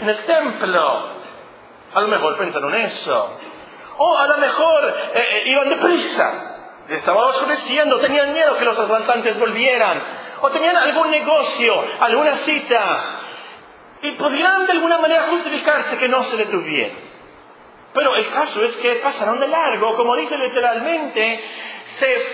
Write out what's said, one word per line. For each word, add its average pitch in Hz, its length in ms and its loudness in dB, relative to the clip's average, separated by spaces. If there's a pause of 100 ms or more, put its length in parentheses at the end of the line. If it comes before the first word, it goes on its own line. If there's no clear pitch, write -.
en 214 80 0
el 214 80 0
templo". 185 840 0 (920)
A 190 80 4
lo 214 60 0
mejor 156 280 2
pensaron 156 380 -2
eso. 180 640 -2 (580)
O 311 220 4
a 277 80 4
lo 294 100 4
mejor, 294 580 2 (200)
eh, 139 160 2
eh, 208 160 -2
iban 269 240 2
deprisa, - 1040 -2 (160)
estaba 180 340 2
oscureciendo, 269 760 0
tenían 285 340 2
miedo 311 240 4
que 240 80 2
los 226 120 0
asaltantes 220 600 0
volvieran, 220 640 2 (400)
o 269 80 4
tenían 330 260 2
algún 302 340 2
negocio, 302 640 2 (280)
alguna 269 360 4
cita, 233 640 0 (1040)
y 294 80 -4
podrían 339 560 0
de 370 60 2
alguna 339 260 2
manera 320 320 4
justificarse 294 640 0
que 254 140 0
no 247 140 2
se 233 120 -4
detuvieron. 156 720 -4 (840)
Pero 269 200 2
el 220 160 0
caso 214 320 -2
es 233 140 -2
que 240 200 0
pasaron 233 440 -2
de 277 80 0
largo, 226 480 0
como 240 180 2
dice 302 220 -4
literalmente, 247 1080 -2 (440)
se 262 340 0 (140)